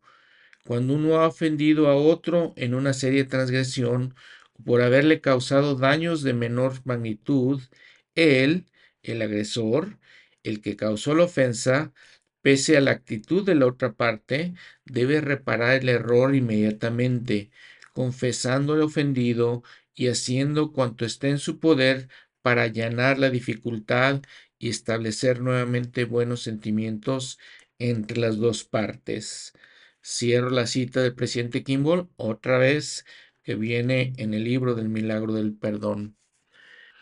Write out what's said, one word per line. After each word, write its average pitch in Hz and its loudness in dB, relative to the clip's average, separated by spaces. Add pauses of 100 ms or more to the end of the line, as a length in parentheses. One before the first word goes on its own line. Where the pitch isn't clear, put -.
(640)
Cuando 127 -2
uno 156 2
ha 165 4
ofendido 156 2
a 143 6
otro 165 2
en 123 -2
una 135 0
seria 131 0
transgresión, 127 -2 (520)
por 120 4
haberle 143 4
causado 139 2
daños 151 0
de 131 0
menor 120 0 (100)
magnitud, 127 0 (540)
él, 156 4 (380)
el 113 -6
agresor, 110 -2 (460)
el 107 -8
que 101 -6
causó 107 -2
la 170 6
ofensa, 131 0 (480)
pese 139 4
a 139 6
la 127 2
actitud 156 -4
de 185 2
la 131 4
otra 127 -4
parte, 131 -4 (320)
debe 135 0
reparar 127 0
el 127 -2
error 120 2
inmediatamente, 113 0 (420)
confesando 127 -2
el 156 2
ofendido 123 0 (300)
y 123 -2
haciendo 139 0
cuanto 123 -2
esté 139 -4
en 143 0
su - -8
poder 131 4 (320)
para 120 2
allanar 117 0
la 135 4
dificultad 123 -2 (360)
y 120 -6
establecer 113 -2
nuevamente 123 -2
buenos 120 -2
sentimientos 110 -4 (420)
entre 117 -4
las 110 0
dos 110 0
partes. - -8 (500)
Cierro 123 0
la 123 0
cita 127 -2
del 123 0
presidente 120 -4
Kimball, 156 0
otra 120 -2
vez, 135 0 (380)
que 120 -6
viene 123 -2
en 107 -6
el 110 -2
libro 123 0
del 110 -4
milagro 110 -2
del 107 -2
perdón. 104 -6 (880)